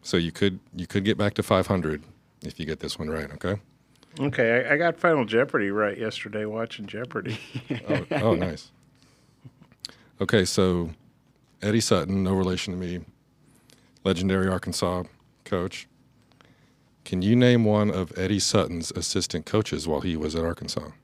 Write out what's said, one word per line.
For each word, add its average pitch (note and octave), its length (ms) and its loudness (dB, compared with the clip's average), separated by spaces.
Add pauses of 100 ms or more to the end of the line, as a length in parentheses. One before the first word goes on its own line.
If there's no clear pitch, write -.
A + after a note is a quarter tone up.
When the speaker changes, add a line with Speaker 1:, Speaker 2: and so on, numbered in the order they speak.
Speaker 1:
So - 140 -2
you E2+ 160 0
could, F#2+ 260 0 (160)
you F2 120 -8
could G2 180 -2
get G#2+ 140 2
back G#2 160 0
to - 80 -2
five F#2 240 4
hundred D#2 360 0 (400)
if D#2 180 -12
you D#2 60 -6
get D#2 140 -6
this - 180 -8
one D#2+ 120 -6
right, D#2 220 -6
okay? F#2 280 -4 (580)
Speaker 2:
Okay, B2 500 2
I, - 60 4
I - 20 0
got E3 220 0
Final D#3 260 4
Jeopardy A2+ 460 2
right G2+ 280 0
yesterday G#2+ 460 -6
watching A2 420 -6
Jeopardy. A2 520 -6 (300)
Speaker 1:
<laughs> A#2+ 200 -4
Oh, - 240 0
oh, A2 220 2
nice. F2 360 -4 (1500)
Okay, G2 240 4
so F2+ 460 2 (720)
Eddie G#2+ 180 2
Sutton, F#2+ 420 2
no F#2+ 120 2
relation F#2 380 0
to F2+ 60 -6
me, F2+ 220 -6 (1040)
legendary F#2+ 440 2
Arkansas F2+ 560 -2 (400)
coach. F2 420 -4 (1160)
Can F#2 180 -2
you G#2+ 140 6
name B2 280 6
one G#2 260 4
of F2 280 -4
Eddie F#2+ 220 0
Sutton's E2+ 520 0
assistant - 540 -4
coaches F#2+ 400 -2
while D2+ 140 0
he E2 160 -2
was D#2 180 -4
at E2 100 -2
Arkansas? E2 440 -6 (160)